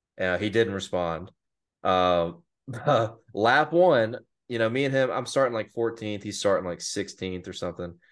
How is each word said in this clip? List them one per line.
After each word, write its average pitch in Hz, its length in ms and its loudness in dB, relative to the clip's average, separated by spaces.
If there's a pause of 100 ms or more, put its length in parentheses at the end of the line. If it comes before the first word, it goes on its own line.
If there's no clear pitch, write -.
(200)
Uh, 92 180 0
he 104 120 -2
didn't 98 240 2
respond. 90 560 -4 (520)
Uh, 90 500 2 (360)
<laughs> 117 440 0 (220)
lap 127 380 4
one, 135 460 4 (300)
you 120 100 -4
know, 113 120 2
me 131 140 0
and 135 100 0
him, 131 160 2
I'm 120 160 -4
starting, 127 280 0
like, 110 180 -6
fourteenth. 110 500 -4
He's 104 160 -8
starting, 95 300 0
like, 85 120 -8
sixteenth 92 680 -8
or 92 40 -10
something. 87 420 -10 (180)